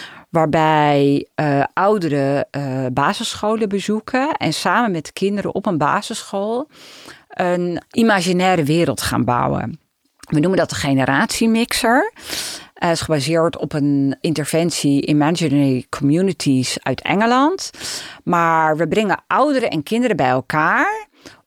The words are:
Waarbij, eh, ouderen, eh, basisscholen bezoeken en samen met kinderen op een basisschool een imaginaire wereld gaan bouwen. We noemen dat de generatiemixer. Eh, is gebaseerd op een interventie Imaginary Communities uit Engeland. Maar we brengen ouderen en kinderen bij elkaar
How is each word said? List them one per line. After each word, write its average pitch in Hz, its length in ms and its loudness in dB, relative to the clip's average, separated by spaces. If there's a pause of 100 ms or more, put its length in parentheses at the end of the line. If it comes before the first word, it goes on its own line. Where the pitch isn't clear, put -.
(300)
Waarbij, 151 1080 2
eh, 143 280 0 (100)
ouderen, 147 800 0
eh, 135 420 -4
basisscholen 208 760 -2
bezoeken 214 640 -4
en 160 220 -4
samen 202 380 0
met 165 220 -6
kinderen 196 420 -4
op 196 100 -6
een 185 120 0
basisschool 202 880 -4 (640)
een 175 520 -2 (100)
imaginaire 185 720 2
wereld 147 380 0
gaan 120 220 0
bouwen. 131 560 -2 (500)
We 151 100 0
noemen 180 200 2
dat 170 100 0
de - 60 -8
generatiemixer. 220 1400 0 (600)
Eh, - 180 -2
is 160 100 0
gebaseerd 160 560 0
op 143 160 -6
een 139 480 2
interventie 147 840 0
Imaginary 143 840 2
Communities 143 920 0
uit 131 180 -2
Engeland. 247 680 2 (540)
Maar 165 540 2
we 160 100 0
brengen 185 400 0
ouderen 254 420 0
en 156 140 -4
kinderen 233 320 0
bij 131 140 2
elkaar 208 800 0 (400)